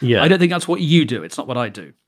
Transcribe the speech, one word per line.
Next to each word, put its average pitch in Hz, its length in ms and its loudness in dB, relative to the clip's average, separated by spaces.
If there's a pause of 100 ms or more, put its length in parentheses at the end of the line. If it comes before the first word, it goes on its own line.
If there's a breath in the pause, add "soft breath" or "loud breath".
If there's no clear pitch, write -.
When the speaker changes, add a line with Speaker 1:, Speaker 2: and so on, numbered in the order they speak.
Speaker 1:
Yeah. 120 220 2
Speaker 2:
I 160 40 4
don't 175 120 4
think 175 120 2
that's 175 160 -6
what 180 140 -2
you 160 240 4
do. 113 180 -6
It's 85 140 -14
not 135 100 -12
what 123 100 -6
I 117 120 -6
do. 82 240 -20 (140)